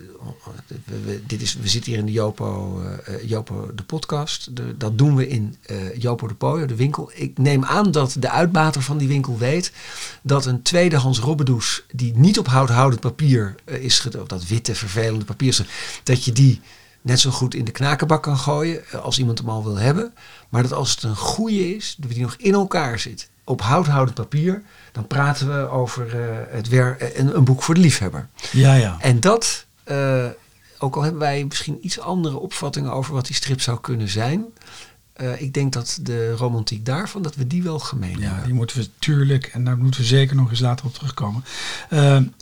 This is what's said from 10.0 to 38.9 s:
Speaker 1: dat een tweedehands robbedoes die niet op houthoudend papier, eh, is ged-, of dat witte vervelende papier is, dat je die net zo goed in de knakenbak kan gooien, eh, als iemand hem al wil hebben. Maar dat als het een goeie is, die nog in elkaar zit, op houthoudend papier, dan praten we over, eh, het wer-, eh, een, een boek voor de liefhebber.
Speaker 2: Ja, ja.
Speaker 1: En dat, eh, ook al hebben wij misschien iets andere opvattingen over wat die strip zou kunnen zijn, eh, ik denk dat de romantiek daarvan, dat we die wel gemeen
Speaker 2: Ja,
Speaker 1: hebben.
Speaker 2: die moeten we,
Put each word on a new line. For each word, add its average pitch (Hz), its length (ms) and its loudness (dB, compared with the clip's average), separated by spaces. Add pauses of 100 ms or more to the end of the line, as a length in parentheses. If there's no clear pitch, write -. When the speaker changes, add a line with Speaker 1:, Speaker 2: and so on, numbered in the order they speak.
Speaker 1:
dat 135 240 2
een 123 160 0
tweedehands 147 560 4
robbedoes 131 640 0 (100)
die 123 240 -2
niet 190 220 8
op 202 100 0
houthoudend 127 520 4
papier, 117 540 2 (100)
eh, - 180 -10
is - 160 2
ged-, - 220 -6
of 98 80 -12
dat 90 180 -8
witte 113 280 -2
vervelende 110 500 -4
papier 131 240 -2
is, 120 140 2 (400)
dat 127 220 2
je 123 80 0
die 127 280 6 (420)
net 127 180 2
zo 131 100 2
goed 127 240 -2
in 131 100 -4
de 113 80 -6
knakenbak 151 500 0
kan 143 160 0
gooien, 151 520 -2
eh, - 100 -8
als - 180 -2
iemand 117 200 0
hem 117 100 -6
al 110 160 -4
wil 107 120 -4
hebben. 160 360 0 (360)
Maar 113 140 2
dat 127 100 -2
als 143 180 -2
het - 120 -4
een 107 140 -4
goeie 202 600 -2
is, - 220 -10
die 120 220 -6
nog 120 180 -4
in 202 140 2
elkaar 175 460 0
zit, - 300 -10 (160)
op 131 180 -4
houthoudend 139 540 2
papier, 160 460 -2 (300)
dan 110 140 -8
praten 139 420 0
we 143 200 -2
over, 120 520 -4
eh, 117 160 -4 (200)
het 113 120 -6
wer-, 127 300 4
eh, 123 200 -6
een, 135 180 2
een 131 80 8
boek 131 180 4
voor 165 120 2
de 175 60 6
liefhebber. 104 480 4 (240)
Speaker 2:
Ja, 131 220 8
ja. 107 260 4
Speaker 1:
En 123 200 4
dat, - 460 2 (180)
eh, 135 420 0 (520)
ook 135 180 -2
al 147 60 -2
hebben 156 180 0
wij 143 240 0
misschien - 360 -6
iets - 200 -6
andere 165 380 -2
opvattingen 143 540 -6
over 135 220 -4
wat 131 120 -2
die 131 100 -6
strip 131 240 -2
zou 120 200 -2
kunnen 110 280 -4
zijn, 123 360 -2 (680)
eh, 127 280 -8
ik 135 140 -6
denk 139 180 0
dat - 300 -6
de 117 300 -2
romantiek 113 540 -2
daarvan, 190 360 -4
dat 151 120 -4
we 131 120 -2
die 175 160 0
wel 160 160 -2
gemeen 92 400 -4
Speaker 2:
Ja, 104 80 -4
Speaker 1:
hebben. 95 180 -4
Speaker 2:
die 127 100 0
moeten 117 240 0
we, 107 100 -2 (100)